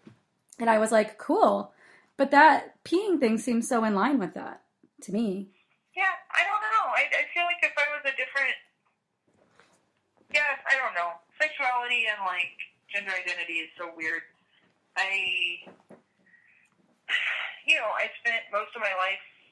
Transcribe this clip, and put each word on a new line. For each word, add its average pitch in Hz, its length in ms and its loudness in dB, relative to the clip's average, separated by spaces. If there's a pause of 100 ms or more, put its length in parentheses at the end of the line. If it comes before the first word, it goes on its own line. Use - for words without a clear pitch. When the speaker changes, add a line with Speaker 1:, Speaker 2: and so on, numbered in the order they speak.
(600)
Speaker 1:
And 233 80 -4
I 220 120 6
was 220 120 2
like, 214 280 2
"Cool." 185 520 4 (460)
But 277 140 2
that 294 520 6
peeing 370 360 2
thing 226 180 4
seems 233 320 0
so 233 140 2
in 220 100 2
line 233 260 4
with 180 140 -4
that, - 300 -12 (380)
to - 120 -10
me. 202 380 -4 (440)
Speaker 2:
Yeah, 370 140 0 (240)
I - 100 2
don't 403 160 -2
know. 427 360 0
I, 269 100 2 (160)
I - 20 -2 (100)
feel 349 120 0
like 349 160 -4
if 302 160 2
I 294 160 2
was 294 80 -8 (100)
a 277 60 -6
different, 269 380 -4 (1800)
yeah, 294 240 2 (100)
I 277 80 2
don't 247 200 -2
know. 170 160 -2 (280)
Sexuality 247 680 -2
and, 208 160 -4
like, 180 320 -6 (340)
gender 196 220 -6
identity 175 480 -6
is 160 160 -10
so 170 180 -10
weird. 165 280 -6 (720)
I, 185 640 -2 (2000)
you - 100 6
know, 226 160 -2
I 220 160 -4 (140)
spent 226 280 -2
most 208 240 -4
of 233 60 -10
my 196 160 -2
life 190 240 -2 (300)